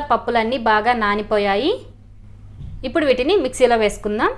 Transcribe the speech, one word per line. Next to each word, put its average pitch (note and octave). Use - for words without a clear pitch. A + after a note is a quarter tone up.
పప్పులన్నీ A#3
బాగా G#3+
నానిపోయాయి. G#3
ఇప్పుడు D#4
వీటిని C4
మిక్సీలో B3+
వేసుకుందాం. G#3